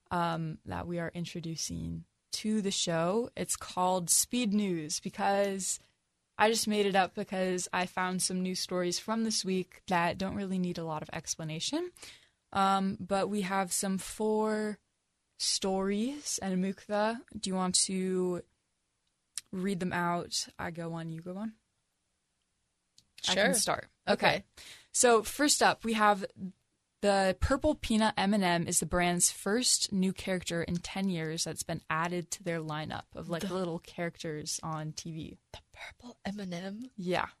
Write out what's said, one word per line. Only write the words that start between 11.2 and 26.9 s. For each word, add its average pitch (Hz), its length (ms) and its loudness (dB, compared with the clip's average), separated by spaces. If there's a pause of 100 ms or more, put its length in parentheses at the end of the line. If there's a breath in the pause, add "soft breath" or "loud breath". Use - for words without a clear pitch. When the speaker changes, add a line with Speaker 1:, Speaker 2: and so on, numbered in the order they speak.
Speaker 1:
Um, 196 460 2
but 190 300 0
we 208 120 0
have 190 320 0
some 190 240 0
four 214 800 0 (600)
stories, 202 1040 0
and 185 220 0
Mukta, 208 540 0 (220)
do 190 100 -6
you 185 60 -2
want 185 200 2 (100)
to 185 560 0 (1120)
read 190 300 -2
them 180 120 -2
out? 175 540 -2 (100)
I 175 140 -6
go 165 180 -8
one, 165 220 -8
you 160 100 -10
go 180 120 -10
one? 220 200 -8 (1700)
I 190 80 4
can 196 120 4
Speaker 2:
Sure. 277 80 4
Speaker 1:
start. - 340 0 (180)
Okay. 208 200 4
Speaker 2:
Okay. 165 160 2 (500 loud breath)
Speaker 1:
So 226 300 6
first - 380 2
up, 190 220 4
we 226 100 0
have 208 320 4 (760)